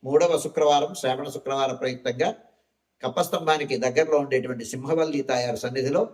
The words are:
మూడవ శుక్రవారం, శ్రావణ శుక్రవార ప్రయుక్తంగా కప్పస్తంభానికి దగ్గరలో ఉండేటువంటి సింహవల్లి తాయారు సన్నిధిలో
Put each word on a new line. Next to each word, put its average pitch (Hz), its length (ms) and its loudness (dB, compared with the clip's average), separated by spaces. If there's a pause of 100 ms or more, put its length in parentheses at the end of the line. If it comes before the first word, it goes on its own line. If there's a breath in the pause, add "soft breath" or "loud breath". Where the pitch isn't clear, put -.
మూడవ 156 340 4
శుక్రవారం, 147 560 2
శ్రావణ 135 340 -4
శుక్రవార 135 440 -2
ప్రయుక్తంగా 127 640 -4 (680)
కప్పస్తంభానికి 156 720 0
దగ్గరలో 143 420 2
ఉండేటువంటి 127 460 -2
సింహవల్లి 143 580 -2
తాయారు 123 340 0
సన్నిధిలో 135 580 0